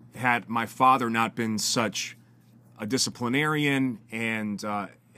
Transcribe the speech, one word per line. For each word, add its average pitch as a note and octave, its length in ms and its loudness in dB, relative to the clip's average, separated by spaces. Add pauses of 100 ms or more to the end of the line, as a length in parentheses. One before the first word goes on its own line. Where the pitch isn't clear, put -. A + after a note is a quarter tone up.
(160)
had A#2+ 320 2
my A2+ 180 -2
father B2+ 440 4
not A2+ 260 0
been A2 220 -2
such - 600 -2 (640)
a A2 60 -8
disciplinarian C3+ 1120 0 (120)
and, A2 520 -4
uh, G#2 240 -4 (300)